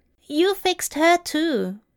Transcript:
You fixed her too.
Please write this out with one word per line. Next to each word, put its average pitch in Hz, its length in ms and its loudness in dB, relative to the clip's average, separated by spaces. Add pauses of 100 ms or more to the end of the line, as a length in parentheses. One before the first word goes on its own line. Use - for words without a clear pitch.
(280)
You 349 260 2
fixed 370 400 -4
her 330 240 4
too. 254 600 -4 (160)